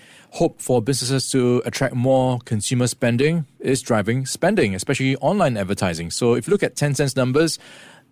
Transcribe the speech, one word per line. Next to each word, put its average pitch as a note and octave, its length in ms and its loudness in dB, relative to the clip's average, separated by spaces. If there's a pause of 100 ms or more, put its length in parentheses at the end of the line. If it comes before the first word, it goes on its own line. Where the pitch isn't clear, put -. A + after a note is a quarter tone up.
(320)
hope - 280 0
for B2 220 2
businesses B2+ 480 -2
to B2 340 2
attract C3 300 -4
more B2+ 460 2
consumer B2 480 -2
spending C3+ 580 0 (140)
is C3 240 -2
driving A#2 420 0
spending, D#3+ 480 0
especially C3 440 -2
online D3+ 400 0
advertising. F2+ 520 -2
So A#2+ 240 2
if B2 140 0
you D#3+ 40 -4
look G3+ 120 2
at - 120 -4
Tencent's C#3+ 400 0
numbers, C3+ 440 0 (520)